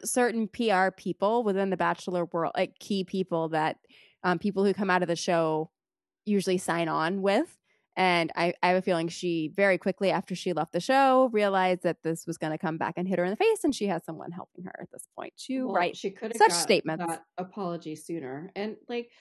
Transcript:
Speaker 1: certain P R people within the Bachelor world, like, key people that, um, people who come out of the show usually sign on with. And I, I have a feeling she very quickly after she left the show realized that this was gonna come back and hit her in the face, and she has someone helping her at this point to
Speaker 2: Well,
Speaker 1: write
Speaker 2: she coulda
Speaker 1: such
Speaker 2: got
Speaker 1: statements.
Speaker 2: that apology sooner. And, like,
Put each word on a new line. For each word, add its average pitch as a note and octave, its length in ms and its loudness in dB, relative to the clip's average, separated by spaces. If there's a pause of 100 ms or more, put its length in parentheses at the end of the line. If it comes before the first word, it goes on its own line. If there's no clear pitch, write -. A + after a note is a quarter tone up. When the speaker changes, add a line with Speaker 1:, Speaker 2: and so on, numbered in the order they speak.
Speaker 1:
certain A#3 440 0
P A3+ 220 -2
R F#3+ 220 4
people G#3 500 -2
within G3 280 0
the F3+ 80 -2
Bachelor F3 480 -2
world, E3 300 -2
like, - 220 -2
key F#3+ 260 -4
people F3 460 -2
that, D#3 280 -2 (440)
um, F3+ 160 2
people G3 280 0
who F#3+ 80 2
come F#3+ 160 0
out F3+ 120 4
of E3+ 60 0
the E3+ 80 0
show D#3+ 540 0 (560)
usually F#3+ 320 2
sign E3+ 300 -2
on D#3+ 340 0
with. G3+ 340 2 (440)
And F3 360 2
I, E3+ 180 0 (100)
I F3+ 60 4
have F#3 80 4
a F#3 40 0
feeling E3+ 280 0
she E3 400 -4
very G3 280 4
quickly F#3+ 320 0
after E3 240 -2
she F3+ 200 -4
left D#3 200 -2
the F3 60 -2
show C4 540 4
realized F#3+ 500 2
that E3 200 -2
this E3 220 -4
was E3 120 -6
gonna D#3 200 -4
come D#3+ 200 -4
back D#3 200 -2
and F#3 100 -4
hit F3+ 120 0
her F3 60 0
in F#3 40 0
the G#3 60 -4
face, A4 280 2
and C#4+ 120 0
she G#3 120 -2
has E3 160 -2
someone D#3+ 280 -12
helping F3+ 320 -16
her F#3 180 -12
at - 100 -14
this - 140 -18 (100)
point - 200 -14 (120)
to C4 200 -2
Speaker 2:
Well, A#3 60 -2
Speaker 1:
write F3 200 2
Speaker 2:
she - 160 -6
coulda A3 280 -6
Speaker 1:
such A4 140 8
Speaker 2:
got - 180 2
Speaker 1:
statements. D#3+ 260 2
Speaker 2:
that E3 280 -6 (140)
apology F3 580 -6
sooner. D3+ 600 -8
And, G#3+ 200 -6 (120)
like, A#3+ 220 -8 (100)